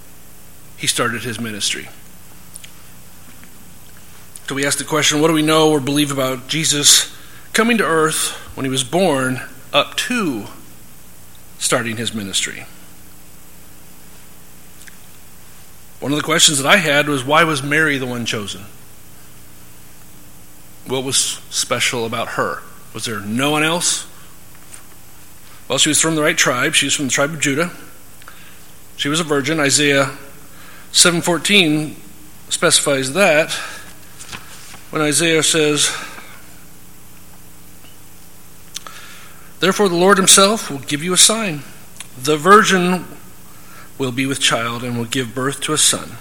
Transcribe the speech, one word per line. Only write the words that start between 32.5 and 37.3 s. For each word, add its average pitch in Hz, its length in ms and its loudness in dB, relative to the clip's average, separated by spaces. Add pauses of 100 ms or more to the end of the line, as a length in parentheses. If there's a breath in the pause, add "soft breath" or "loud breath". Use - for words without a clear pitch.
that 160 380 6 (1400 loud breath)
when 156 100 0
Isaiah 156 400 4
says, 151 500 4 (3750 loud breath)